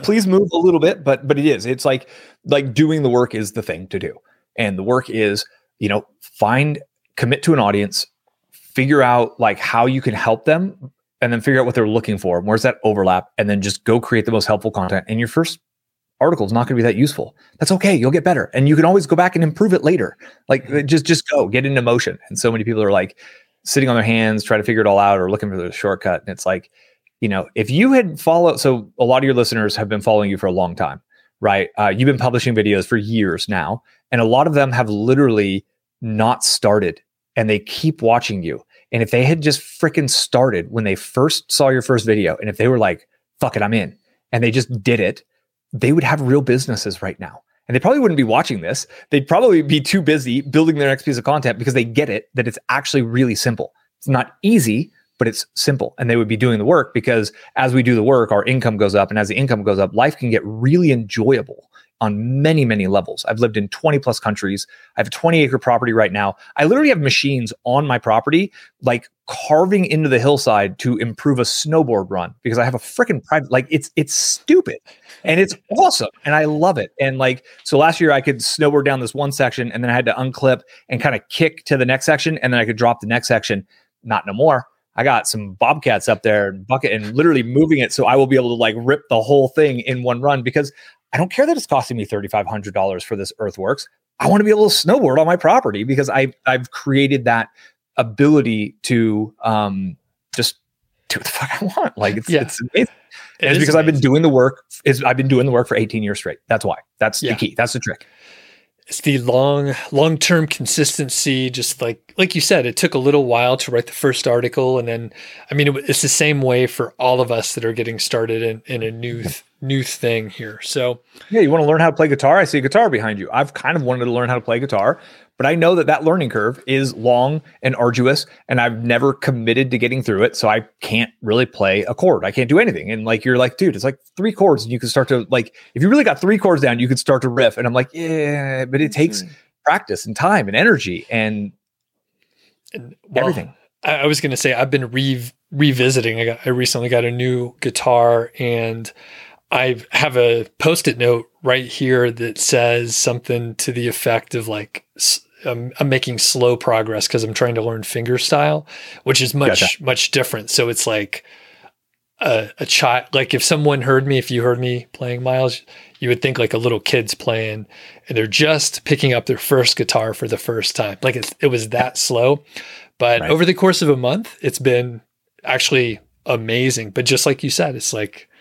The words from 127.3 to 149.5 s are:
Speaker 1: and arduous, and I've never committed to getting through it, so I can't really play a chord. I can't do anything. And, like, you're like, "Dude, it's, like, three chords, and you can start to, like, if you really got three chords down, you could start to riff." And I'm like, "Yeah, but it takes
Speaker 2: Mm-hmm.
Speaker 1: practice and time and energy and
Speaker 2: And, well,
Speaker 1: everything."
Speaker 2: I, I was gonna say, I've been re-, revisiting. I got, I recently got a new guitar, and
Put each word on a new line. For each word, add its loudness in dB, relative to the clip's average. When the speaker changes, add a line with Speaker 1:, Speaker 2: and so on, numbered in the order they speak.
Speaker 1:
and 0
arduous, 0
and 0
I've -2
never 2
committed 0
to 0
getting -2
through 0
it, 0
so 0
I 0
can't -2
really 2
play 0
a -6
chord. 2
I -2
can't -2
do 4
anything. 0
And, -6
like, 0
you're 2
like, 2
"Dude, 2
it's, -8
like, -4
three -2
chords, 2
and -8
you -4
can -6
start 0
to, 0
like, -2
if -2
you 4
really 4
got 0
three 2
chords 2
down, 2
you 0
could 0
start 0
to 0
riff." 2
And -2
I'm -2
like, 0
"Yeah, -4
but -2
it 0
takes 0
Speaker 2:
Mm-hmm. -18
Speaker 1:
practice -2
and -10
time 0
and -2
energy 0
and -2
Speaker 2:
And, -20
well, -2
Speaker 1:
everything." -6
Speaker 2:
I, -2
I 0
was 0
gonna -4
say, 0
I've -2
been -2
re-, -4
revisiting. 2
I 0
got, -4
I 0
recently -2
got 2
a -2
new -4
guitar, 2
and -4